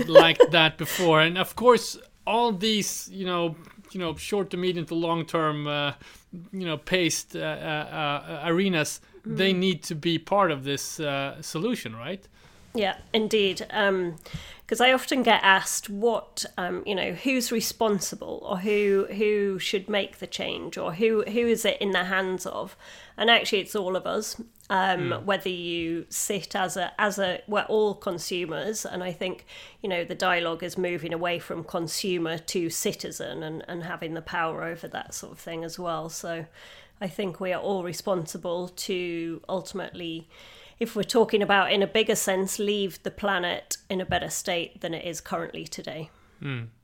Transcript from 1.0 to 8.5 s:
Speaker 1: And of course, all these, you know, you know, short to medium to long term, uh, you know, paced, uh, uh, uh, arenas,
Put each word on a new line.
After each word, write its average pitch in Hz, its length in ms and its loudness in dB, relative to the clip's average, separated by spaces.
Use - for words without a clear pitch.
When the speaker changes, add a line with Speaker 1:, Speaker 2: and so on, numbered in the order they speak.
Speaker 1:
And 170 160 2
of - 200 -4
course, 226 400 4
all 226 280 2
these, 202 580 -2
you 190 140 -6
know, 170 300 0
you 190 80 -8
know, 165 160 -4
short 196 360 -2
to 180 60 -6
medium 180 300 -2
to 170 80 -4
long 165 300 0
term, 151 420 0
uh, 147 240 0
you 190 120 -6
know, 156 120 -2
paced, 175 580 0
uh, 165 40 -4
uh, 160 40 -4
uh, 151 1000 -4
arenas, 170 560 2